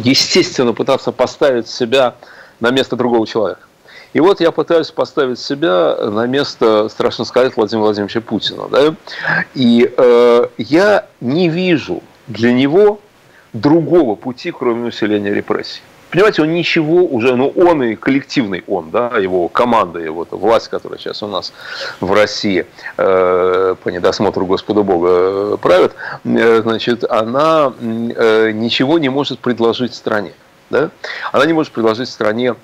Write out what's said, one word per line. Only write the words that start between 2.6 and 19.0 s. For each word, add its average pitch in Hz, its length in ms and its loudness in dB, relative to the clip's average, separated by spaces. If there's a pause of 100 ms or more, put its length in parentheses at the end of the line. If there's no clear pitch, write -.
место 131 260 0
другого 117 280 2
человека. 101 360 -4 (520)
И - 60 0
вот 185 220 4
я 165 100 4
пытаюсь 160 380 0
поставить 131 500 -2
себя 160 560 0
на 113 300 -2
место, 113 640 0
страшно 117 360 -4
сказать, 127 300 0
Владимира 110 300 0
Владимировича 104 360 -2
Путина. 95 480 -6
Да? 143 260 2 (580)
И, 120 420 4
э, 120 520 4 (100)
я 175 480 2 (160)
не 151 260 0
вижу 160 540 -2 (260)
для 110 240 0
него 170 480 2 (540)
другого 143 640 2
пути, 131 360 -8
кроме 120 360 -2
усиления 104 460 -2
репрессий. 101 480 -6 (280)
Понимаете, 185 320 2
он 156 120 0
ничего 170 500 0
уже, 127 320 0
ну, 131 200 0
он 170 280 2
и 113 120 -2
коллективный 127 680 -4
он, 87 240 -6
да, 117 300 -2